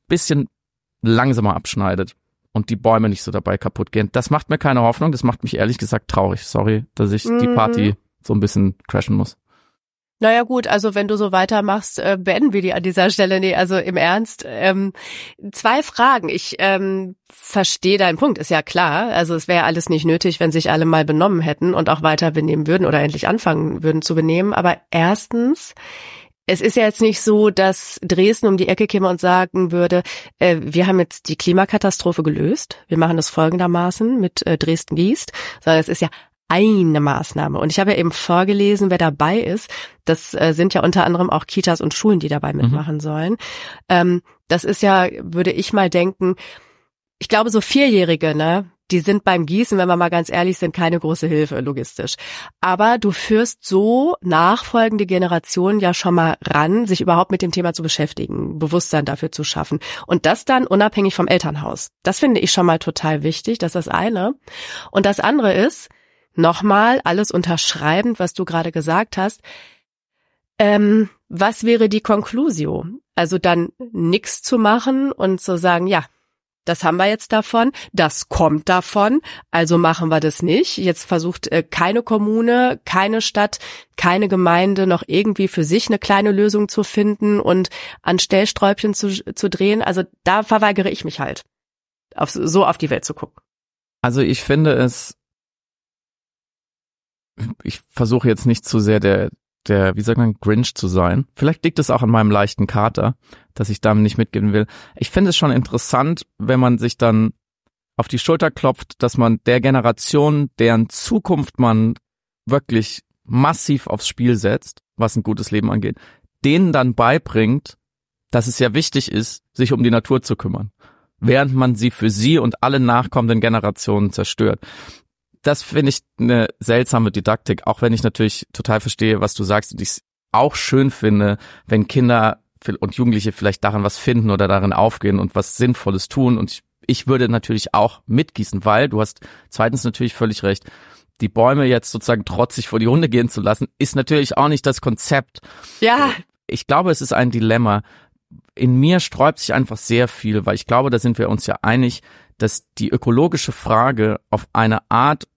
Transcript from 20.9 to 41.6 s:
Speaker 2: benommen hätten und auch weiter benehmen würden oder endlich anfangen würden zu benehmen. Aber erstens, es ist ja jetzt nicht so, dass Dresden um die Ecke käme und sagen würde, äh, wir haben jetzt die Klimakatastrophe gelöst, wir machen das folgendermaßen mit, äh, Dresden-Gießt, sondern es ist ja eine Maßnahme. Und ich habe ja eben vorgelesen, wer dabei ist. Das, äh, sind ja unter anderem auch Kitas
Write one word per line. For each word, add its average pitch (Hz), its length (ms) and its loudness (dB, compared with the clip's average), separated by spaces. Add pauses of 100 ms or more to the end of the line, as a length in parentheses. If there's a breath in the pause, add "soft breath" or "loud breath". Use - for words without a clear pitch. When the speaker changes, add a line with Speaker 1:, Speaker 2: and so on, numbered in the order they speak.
Speaker 2:
benommen 160 380 2
hätten 160 320 0
und - 160 -2
auch 156 140 0
weiter 156 280 2
benehmen 156 360 -2
würden 180 180 2
oder 151 160 2
endlich 147 260 -2
anfangen 160 560 -2
würden 156 180 0
zu 160 140 -4
benehmen. 165 380 0
Aber 175 240 0 (140)
erstens, 220 840 0 (720 loud breath)
es 185 160 0
ist 214 160 2
ja 226 60 4
jetzt 214 180 0
nicht 220 200 2
so, 214 280 4
dass 190 520 2
Dresden 185 460 2
um 190 80 4
die 180 140 0
Ecke 202 180 0
käme 190 220 0
und 180 100 -2
sagen 185 540 0
würde, 175 300 2 (360 loud breath)
äh, 175 220 2
wir 165 260 0
haben 190 120 4
jetzt - 280 -2
die 156 80 -6
Klimakatastrophe 185 880 0
gelöst, 156 540 -2 (100)
wir 165 100 -2
machen 165 200 2
das 156 120 -2
folgendermaßen 180 920 0
mit, - 240 -4
äh, 165 120 0
Dresden-Gießt, 165 760 -2 (280 loud breath)
sondern 160 200 4
es - 80 -2
ist 170 120 0
ja 165 80 0 (400 loud breath)
eine 180 500 4
Maßnahme. 147 580 -2
Und 156 140 -2
ich 175 80 -2
habe 196 140 2
ja - 40 -2
eben 170 140 0
vorgelesen, 202 800 0
wer 180 80 0
dabei 160 400 0
ist. - 320 -4 (340 loud breath)
Das, - 300 0
äh, 160 180 2
sind 175 200 2
ja 165 100 0
unter 175 220 2
anderem 175 240 0
auch - 180 -2
Kitas 180 340 -2